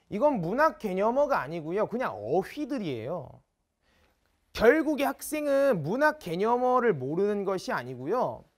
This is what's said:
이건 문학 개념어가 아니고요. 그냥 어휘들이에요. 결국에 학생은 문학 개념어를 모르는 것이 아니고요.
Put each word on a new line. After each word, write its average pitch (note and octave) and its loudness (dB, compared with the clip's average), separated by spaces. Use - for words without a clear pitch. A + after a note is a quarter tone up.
이건 A3+ 2
문학 B3+ 2
개념어가 A3 0
아니고요. E3 -4
그냥 A3 -4
어휘들이에요. D#3+ -4
결국에 C#4 4
학생은 C#4 0
문학 C4+ 2
개념어를 A#3 2
모르는 F#3 -2
것이 F#3+ -4
아니고요. C3+ -4